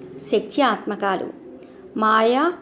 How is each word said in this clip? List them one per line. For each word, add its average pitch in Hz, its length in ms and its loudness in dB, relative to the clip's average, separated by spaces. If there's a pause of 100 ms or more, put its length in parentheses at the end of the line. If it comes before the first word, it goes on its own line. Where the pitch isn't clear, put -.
(200)
శక్త్యాత్మకాలు. - 1200 0 (520)
మాయ, 220 540 4 (120)